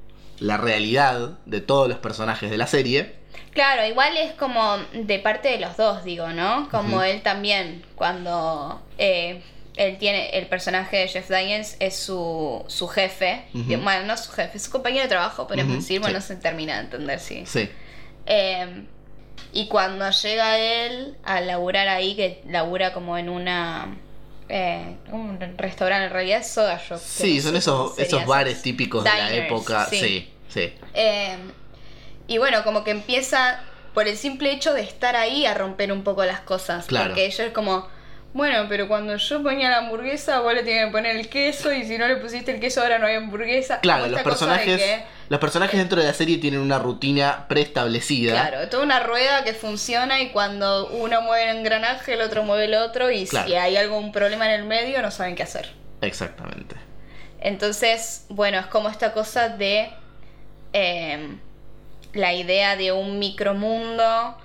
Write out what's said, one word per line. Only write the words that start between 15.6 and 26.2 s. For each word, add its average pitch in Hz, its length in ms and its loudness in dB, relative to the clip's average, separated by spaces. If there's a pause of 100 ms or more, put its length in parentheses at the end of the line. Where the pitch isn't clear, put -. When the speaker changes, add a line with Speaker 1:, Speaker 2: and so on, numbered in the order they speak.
Speaker 1:
Ujú, 131 100 -2
Speaker 2:
decir. 190 180 -2
Bueno, 202 200 -2
Speaker 1:
sí. - 120 -10
Speaker 2:
no 185 40 -10
se - 60 -10
termina 156 340 -2
de 101 60 -4
entender, 139 380 -6
sí. - 260 -12
Speaker 1:
Sí. 190 240 -2 (560)
Speaker 2:
Em, 190 600 0 (680)
y 214 160 -2
cuando 196 420 0
llega 220 480 2
él 240 680 -2
a 190 160 0
laburar 185 480 0
ahí, 190 280 0
que 185 300 -2
labura 175 460 0
como 175 260 -4
en 175 100 -4
una... 175 680 -4 (520)
Eh, 175 480 -2 (140)
un 208 280 -8 (180)
restaurante, 190 500 0
en 180 60 -6
realidad 185 280 0